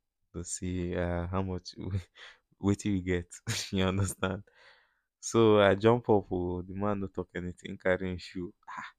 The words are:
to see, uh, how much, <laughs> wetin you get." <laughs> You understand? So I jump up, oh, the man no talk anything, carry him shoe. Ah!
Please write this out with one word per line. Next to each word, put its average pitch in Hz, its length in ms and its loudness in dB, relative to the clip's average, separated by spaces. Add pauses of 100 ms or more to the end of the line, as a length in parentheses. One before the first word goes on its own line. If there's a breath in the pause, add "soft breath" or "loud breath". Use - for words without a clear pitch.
(340)
to 87 100 -8
see, 90 520 -6
uh, 87 320 -2
how 95 140 -2
much, 92 340 -8
<laughs> - 840 -10
wetin 101 340 0
you 92 60 -2
get." 90 260 -2 (180)
<laughs> - 260 -6
You 92 140 2
understand? 95 580 -2 (760 soft breath)
So 110 400 6
I 98 160 8
jump 113 340 4
up, 104 220 4
oh, 90 300 -2
the 92 120 -12
man 101 280 -2
no 95 60 -6
talk - 280 -8
anything, 90 420 -10
carry 92 340 0
him 90 60 -6
shoe. 90 360 -10 (160)
Ah! - 300 -14